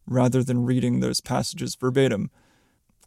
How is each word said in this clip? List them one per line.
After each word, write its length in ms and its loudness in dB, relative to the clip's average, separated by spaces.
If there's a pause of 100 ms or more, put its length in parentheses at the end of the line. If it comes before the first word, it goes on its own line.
rather 340 2
than 220 0
reading 380 0
those 180 -2
passages 560 -4
verbatim. 560 0 (760)